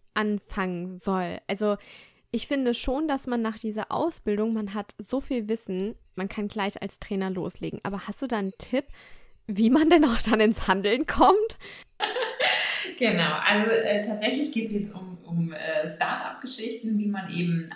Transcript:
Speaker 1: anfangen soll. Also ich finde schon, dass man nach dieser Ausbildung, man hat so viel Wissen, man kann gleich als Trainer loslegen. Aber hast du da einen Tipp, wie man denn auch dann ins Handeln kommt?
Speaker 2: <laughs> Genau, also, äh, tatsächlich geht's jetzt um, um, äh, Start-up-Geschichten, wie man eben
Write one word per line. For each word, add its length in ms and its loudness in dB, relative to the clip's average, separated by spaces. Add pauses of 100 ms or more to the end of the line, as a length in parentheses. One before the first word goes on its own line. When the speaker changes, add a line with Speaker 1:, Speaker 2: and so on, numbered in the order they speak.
(120)
Speaker 1:
anfangen 840 -4
soll. 400 -2 (100)
Also 300 0 (540)
ich 160 -4
finde 260 0
schon, 340 -2
dass 180 -2
man 140 -2
nach 180 -4
dieser 320 -6
Ausbildung, 600 -2
man 220 -4
hat 240 -8
so 240 -4
viel 260 -4
Wissen, 460 -2 (220)
man 120 -4
kann 200 -4
gleich 340 -4
als 180 -8
Trainer 300 -2
loslegen. 520 -6
Aber 240 -6
hast 140 -6
du 60 -4
da 100 -2
einen 220 -2
Tipp, 260 -2 (640)
wie 240 4
man 180 6
denn 160 10
auch 160 4
dann 200 4
ins 280 4
Handeln 380 4
kommt? 500 6 (420)
Speaker 2:
<laughs> 60 -2 (920)
Genau, 340 2 (120)
also, 260 4
äh, 320 2
tatsächlich 500 -2
geht's 200 -2
jetzt 220 -4
um, 300 -12
um, 280 -2
äh, 360 -2
Start-up-Geschichten, 1080 -4
wie 80 0
man 240 -4
eben 460 0